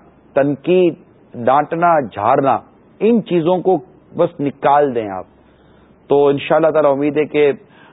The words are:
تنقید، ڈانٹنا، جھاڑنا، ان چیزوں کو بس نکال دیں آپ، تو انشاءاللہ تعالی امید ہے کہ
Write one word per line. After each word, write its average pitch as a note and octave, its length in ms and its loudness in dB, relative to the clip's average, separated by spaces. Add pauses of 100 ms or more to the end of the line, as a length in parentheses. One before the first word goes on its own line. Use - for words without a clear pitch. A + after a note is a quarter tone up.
(340)
تنقید، D3+ 600 0 (400)
ڈانٹنا، D3+ 680 0
جھاڑنا، A#2+ 580 0 (420)
ان A3 240 0
چیزوں F3 340 -2
کو F#3 200 0 (400)
بس E3 220 -2
نکال C#3+ 560 0
دیں G#2+ 140 -6
آپ، F#2 160 -12 (840)
تو C#3+ 180 4
انشاءاللہ D#3 400 0
تعالی D3+ 200 2
امید C#3+ 300 -2
ہے D3+ 80 0
کہ D3 260 0 (420)